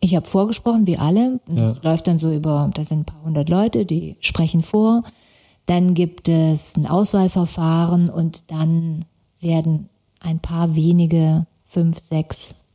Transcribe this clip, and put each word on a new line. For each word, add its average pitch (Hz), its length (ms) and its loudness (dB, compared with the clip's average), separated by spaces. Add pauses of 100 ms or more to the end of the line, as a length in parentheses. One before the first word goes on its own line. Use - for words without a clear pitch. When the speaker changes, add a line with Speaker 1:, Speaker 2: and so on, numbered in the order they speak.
Speaker 1:
Ich 180 140 2
habe 175 120 0
vorgesprochen, 220 600 0
wie 175 120 0
alle. 226 500 0
Und 165 120 -2
das 113 160 0
Speaker 2:
Ja. 143 140 -2
Speaker 1:
läuft 165 160 -2
dann 170 120 2
so 160 140 -2
über, 147 420 0
da 151 100 -6
sind 156 160 -2
ein 147 40 -4
paar - 200 -14
hundert 156 240 -2
Leute, 208 360 0
die 165 360 -4
sprechen 165 420 0
vor. 220 400 2 (640)
Dann 180 280 2
gibt 175 340 -2
es 160 480 2
ein 147 100 0
Auswahlverfahren 170 1200 0
und - 440 -4
dann 160 520 -2 (360)
werden 160 480 0 (320)
ein 160 180 -4
paar 165 380 -2
wenige, 160 680 2 (200)
fünf, 165 340 0
sechs - 540 -6 (200)